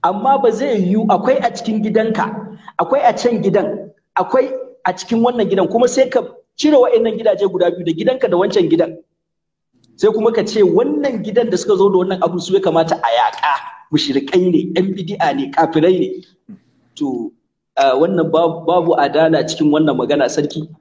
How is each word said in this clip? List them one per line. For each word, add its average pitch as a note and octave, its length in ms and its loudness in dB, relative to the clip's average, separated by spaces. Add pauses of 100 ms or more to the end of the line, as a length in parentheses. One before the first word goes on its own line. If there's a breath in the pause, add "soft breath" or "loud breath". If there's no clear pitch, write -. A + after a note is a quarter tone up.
Amma A3+ 340 0
ba B3 140 2
zai A#3 300 -2
yiwu F#3+ 280 0
akwai A#3 320 2
a A#3+ 80 0
cikin G#3+ 320 -4
gidanka, A3 480 0 (480 loud breath)
akwai C4+ 240 0
a A#3+ 120 2
can A#3 280 -2
gidan, - 480 -2 (260)
akwai F#3+ 360 0 (340)
a F#3 80 -2
cikin A3+ 320 -4
wannan A#3 240 0
gidan, F#3+ 180 2
kuma A#3+ 200 2
sai C4 220 2
ka B3 120 0 (360)
cire D4+ 200 4
wa'annan A3+ 400 4
gidaje G#3 320 0
guda F3 240 0
biyu, F3 120 -10
da E3 80 -2
gidanka B3+ 360 0
da F3 80 2
wancan F#3 320 2
gidan. E3 260 2 (1000)
Sai G#3+ 160 4
kuma A3 180 2
ka A3 140 0
ce A3 160 0
wannan B3 640 2
gidan A3+ 240 0
da F3+ 80 -2
suka G3+ 180 0
zo G3 140 4
da F#3 160 2
wannan F#3 180 -4
abu E3+ 160 -2
su F#3 140 -4
ya F#3+ 80 2
kamata D#3+ 400 0
a A#2 160 -2
yaƙa, C#3 360 0 (380)
mushrikai D3 600 0
ne, - 100 2 (160)
ƴan F#3+ 180 -2
bid'a E3+ 400 -4
ne, C3+ 160 -6
kafirai E3 480 2
ne. - 100 -2 (880)
To, A#2+ 380 -6 (420)
ah, C#3 220 2
wannan E3+ 340 0
bab-, D#3+ 320 0
babu E3+ 320 2
adala D3 480 2
cikin - 240 -2
wannan D3 300 2
magana, C3 340 0
sarki. D3+ 320 -4 (180)